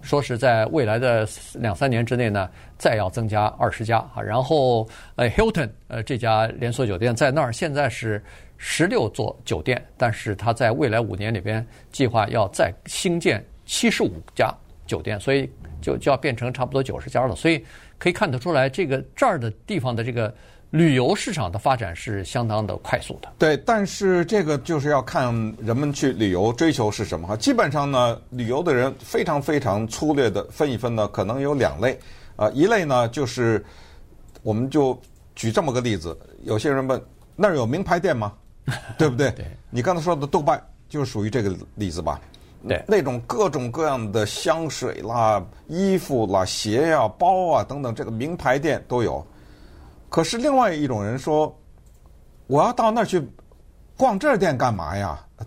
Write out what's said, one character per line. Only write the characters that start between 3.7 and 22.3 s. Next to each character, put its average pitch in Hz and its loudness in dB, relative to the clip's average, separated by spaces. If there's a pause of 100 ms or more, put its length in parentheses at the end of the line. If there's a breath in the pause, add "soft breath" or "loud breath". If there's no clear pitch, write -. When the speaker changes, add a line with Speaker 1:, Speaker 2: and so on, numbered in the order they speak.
Speaker 1:
十 - -6
家 113 2 (160)
啊。 110 -6
然 107 -2
后， 127 2 (280 loud breath)
呃， 123 2
Hilton， 202 2 (200)
呃， 117 -6
这 123 -4
家 113 2
连 117 -4
锁 127 0
酒 98 -2
店 120 2
在 127 2
那 151 2
儿 120 -2
现 151 -4
在 139 2
是 107 -4 (340 loud breath)
十 - 0
六 202 0
座 - -4
酒 87 -2
店， 123 -2 (120)
但 117 2
是 104 -6
它 113 0
在 113 2
未 139 2
来 110 2
五 101 -2
年 107 -2
里 95 -4
边 110 -4 (240 loud breath)
计 139 2
划 113 2
要 110 2
再 - 2 (140)
兴 175 -2
建 139 0 (220)
七 - 2
十 - 0
五 - 0 (220)
家 - 2 (340)
酒 82 -4
店， 104 -6
所 135 -2
以 139 0 (300)
就， 135 -2
就 - 0
要 135 6
变 131 -2
成 123 -4
差 127 -4
不 131 -8
多 135 2
九 - -6
十 - -14
家 127 2
了。 117 -2
所 - 2
以 156 0 (320 loud breath)
可 - 0
以 - 4
看 180 0
得 127 -2
出 175 -2
来， 135 4
这 160 -2
个， 135 0 (140)
这 - 0
儿 202 2
的 117 -4 (160)
地 190 -2
方 127 -2
的 113 -2
这 123 -4
个 113 -2 (340 soft breath)
旅 156 4
游 127 4
市 214 -4
场 117 -2
的 101 -6
发 135 2
展 92 -4
是 101 -6
相 120 -4